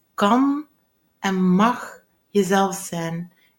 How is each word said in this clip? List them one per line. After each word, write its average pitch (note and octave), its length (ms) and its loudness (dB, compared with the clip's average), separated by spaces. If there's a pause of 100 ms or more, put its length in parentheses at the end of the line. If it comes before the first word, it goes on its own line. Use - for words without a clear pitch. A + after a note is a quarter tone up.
(140)
kan C4+ 520 0 (540)
en F#3+ 160 -2 (200)
mag - 480 0 (260)
jezelf G3 460 0
zijn. E3+ 580 -8 (260)